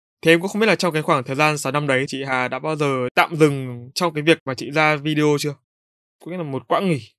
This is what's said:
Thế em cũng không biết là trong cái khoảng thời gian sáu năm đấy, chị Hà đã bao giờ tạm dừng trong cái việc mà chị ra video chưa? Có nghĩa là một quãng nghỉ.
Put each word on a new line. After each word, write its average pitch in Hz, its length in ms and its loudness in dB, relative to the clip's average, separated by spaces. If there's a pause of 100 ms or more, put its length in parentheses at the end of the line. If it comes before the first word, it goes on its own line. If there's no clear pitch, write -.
(220)
Thế 160 100 6
em 170 80 6
cũng 190 80 -4
không 202 120 -4
biết 226 60 4
là 196 80 4
trong 175 180 0
cái 156 100 -2
khoảng 147 220 0
thời 135 120 -6
gian 151 220 2
sáu 139 140 -4
năm 147 140 -2
đấy, 135 220 2
chị 135 160 -8
Hà 127 240 -2
đã 127 100 -6
bao 156 180 -4
giờ 135 380 0
tạm 160 220 2
dừng 131 580 0
trong 170 200 0
cái 151 80 -4
việc 156 240 4
mà 131 80 -4
chị 127 160 -8
ra 151 260 2
video 151 440 0
chưa? 147 140 -4 (680)
Có 156 60 -14
nghĩa 180 60 -8
là 180 60 -8
một 135 260 -6
quãng 190 200 0
nghỉ. 147 120 0 (180)